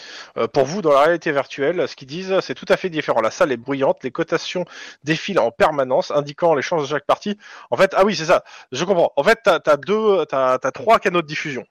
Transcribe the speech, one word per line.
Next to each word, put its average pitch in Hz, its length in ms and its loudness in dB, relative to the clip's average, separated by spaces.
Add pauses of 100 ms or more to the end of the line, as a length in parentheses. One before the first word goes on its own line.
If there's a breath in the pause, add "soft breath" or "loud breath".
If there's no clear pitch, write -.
(380 loud breath)
Euh, 117 100 0
pour 139 180 2
vous, 175 160 -6
dans 156 100 2
la 135 100 6
réalité 170 300 2
virtuelle, 143 560 -2
ce - 80 -14
qu'ils 131 120 -20
disent, 185 320 -2
c'est - 160 -6
tout - 120 -16
à 190 80 4
fait 190 140 -6
différent. 143 320 -2
La 110 100 0
salle 165 200 0
est 123 60 0
bruyante, 139 460 -2
les 131 60 -6
cotations 165 560 -4 (380 loud breath)
défilent 160 360 -4
en 113 120 2
permanence, 147 580 0
indiquant 147 460 0
les 127 80 -2
chances 165 180 -2
de 139 60 -4
chaque 139 180 -4
partie. 202 320 -2 (320 loud breath)
En 120 80 -2
fait, 190 180 4
ah 190 100 6
oui, 208 100 0
c'est 156 100 -4
ça, 170 180 2 (280 loud breath)
je 131 140 -4
comprends. 170 320 2
En 143 60 0
fait, 220 200 4
t'as, 170 160 2
t'as 147 180 2
deux, 196 480 0
t'as, 131 320 0
t'as 127 140 -4
trois 208 260 2
canaux 180 240 0
de 151 60 -14
diffusion. 143 440 -8